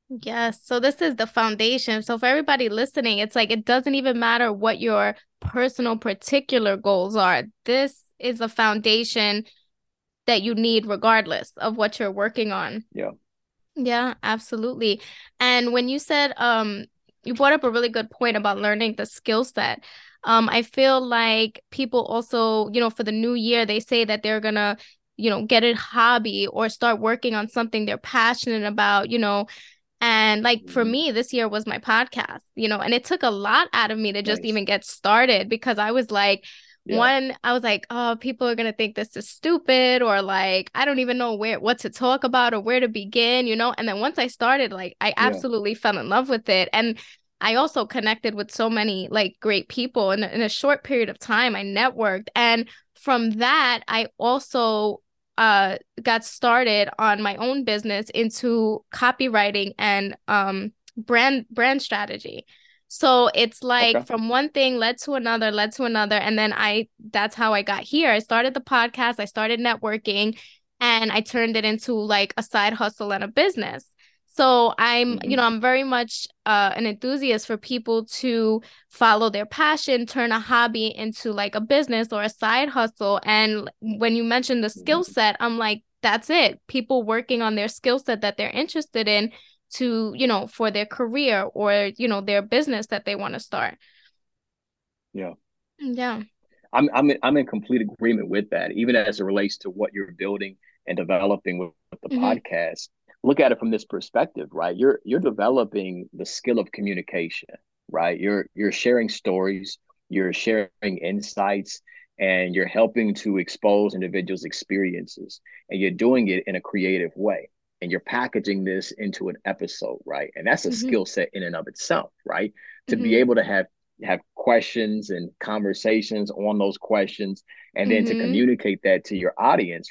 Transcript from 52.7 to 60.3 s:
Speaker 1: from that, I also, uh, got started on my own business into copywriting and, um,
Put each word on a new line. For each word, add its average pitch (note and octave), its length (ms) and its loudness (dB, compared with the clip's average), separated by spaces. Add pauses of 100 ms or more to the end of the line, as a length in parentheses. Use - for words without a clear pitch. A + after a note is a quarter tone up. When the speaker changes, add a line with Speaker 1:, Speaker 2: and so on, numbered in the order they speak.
Speaker 1:
from A#3 420 0
that, B3 480 2
I A3+ 220 -2 (100)
also, A3+ 840 0 (360)
uh, G3+ 400 4 (240)
got A3+ 220 2
started A#3 720 2
on G#3 240 2
my G3+ 140 -2
own B3+ 280 -2
business G#3+ 460 -2
into A3+ 800 0
copywriting G#3 840 0
and, G3 360 0 (140)
um, G3 440 0 (240)